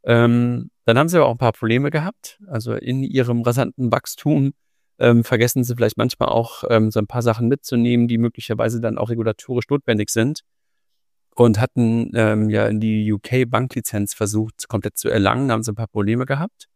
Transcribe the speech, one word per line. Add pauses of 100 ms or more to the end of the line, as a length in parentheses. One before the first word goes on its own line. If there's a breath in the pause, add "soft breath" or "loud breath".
Ähm, (120)
dann
haben
sie
aber
auch
ein
paar
Probleme
gehabt.
Also
in
ihrem
rasanten
Wachstum, (480)
ähm,
vergessen
sie
vielleicht
manchmal
auch,
ähm,
so
ein
paar
Sachen
mitzunehmen,
die
möglicherweise
dann
auch
regulatorisch
notwendig
sind. (960)
Und
hatten,
ähm,
ja
in
die
U-K-Banklizenz
versucht,
komplett
zu
erlangen,
haben
sie
ein
paar
Probleme
gehabt.